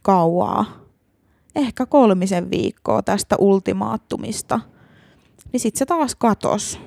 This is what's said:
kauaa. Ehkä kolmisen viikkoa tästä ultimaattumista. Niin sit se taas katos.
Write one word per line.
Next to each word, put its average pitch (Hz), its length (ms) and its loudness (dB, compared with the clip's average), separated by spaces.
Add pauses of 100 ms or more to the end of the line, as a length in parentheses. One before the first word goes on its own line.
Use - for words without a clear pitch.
kauaa. 180 640 2 (920)
Ehkä 254 300 -4
kolmisen 190 640 2
viikkoa - 520 -2
tästä - 360 -2
ultimaattumista. 196 1200 -2 (920)
Niin 254 80 -2
sit 220 160 -4
se 269 100 -2
taas 320 280 -2
katos. - 720 -2